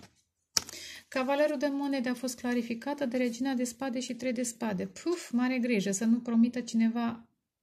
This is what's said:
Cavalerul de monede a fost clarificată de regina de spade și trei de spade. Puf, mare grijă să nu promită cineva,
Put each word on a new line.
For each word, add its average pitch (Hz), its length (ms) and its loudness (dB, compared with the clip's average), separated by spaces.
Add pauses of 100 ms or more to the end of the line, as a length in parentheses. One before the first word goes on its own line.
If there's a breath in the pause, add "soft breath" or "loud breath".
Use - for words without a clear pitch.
(1080 loud breath)
Cavalerul 277 500 2
de 277 100 0
monede 277 420 -2
a 247 40 0
fost 247 260 -6
clarificată 247 680 -2
de 247 120 -2
regina 254 360 0
de 247 100 0
spade 262 360 -4
și 254 160 -6
trei 254 180 -2
de 254 100 -2
spade. 208 440 -4
Puf, - 440 -4
mare 254 260 2
grijă 226 340 2
să 196 140 0
nu 226 140 6
promită 233 420 4
cineva, 233 680 0 (360)